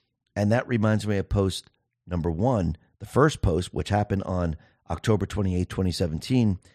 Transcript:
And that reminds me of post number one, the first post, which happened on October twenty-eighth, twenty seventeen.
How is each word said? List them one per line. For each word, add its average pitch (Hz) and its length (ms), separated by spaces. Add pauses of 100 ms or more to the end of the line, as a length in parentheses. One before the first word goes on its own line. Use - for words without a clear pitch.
(360)
And 104 160
that 120 160
reminds 110 380
me 104 120
of 95 120
post 98 400 (380)
number 87 240
one, 90 440 (220)
the - 80
first - 380
post, 90 280
which - 180
happened 101 340
on 87 320 (340)
October 98 360
twenty-eighth, 92 440
twenty 92 220
seventeen. 95 680 (160)